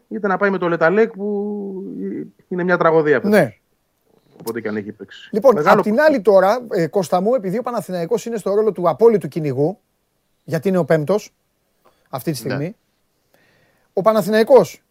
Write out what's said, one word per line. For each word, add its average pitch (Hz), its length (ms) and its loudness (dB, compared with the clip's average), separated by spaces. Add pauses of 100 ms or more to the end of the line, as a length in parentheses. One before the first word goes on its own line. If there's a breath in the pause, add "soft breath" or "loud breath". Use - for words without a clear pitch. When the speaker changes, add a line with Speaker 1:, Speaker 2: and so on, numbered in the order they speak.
Speaker 1:
είτε 214 180 -8
να 190 100 0
πάει 202 140 0
με 190 80 -2
το 180 100 -4
Λεταλέκ 175 440 2
που 202 600 -6 (760)
είναι 180 160 -6
μια 180 120 2
τραγωδία 160 440 2
φέτος. 202 100 0
Speaker 2:
Ναι. 175 260 2 (840)
Speaker 1:
Οπότε 113 200 -10
και 110 80 -6
αν 107 80 -4
έχει 104 160 -8
παίξει. - 400 -20
Speaker 2:
Λοιπόν, 208 220 4
Speaker 1:
Μεγάλο 190 240 4
Speaker 2:
απ' 190 60 0
την 220 160 0
άλλη 302 200 2
τώρα, 202 500 2
ε, 165 160 0
Κώστα 180 340 -2
μου, 214 140 0
επειδή 190 240 -4
ο 247 40 -4
Παναθηναϊκός 190 640 -6
είναι 233 100 -8
στο 196 180 -4
ρόλο 214 180 0
του 175 160 -2
απόλυτου 202 400 4
κυνηγού, 151 500 -4 (640)
γιατί 160 240 -4
είναι 185 100 2
ο 170 60 2
πέμπτος 160 500 0 (760)
αυτή 143 220 -6
τη 139 100 -10
Speaker 3:
Ναι. - 80 -8
Speaker 2:
στιγμή, 175 260 -6 (1160)
ο 196 80 -4
Παναθηναϊκός 214 920 2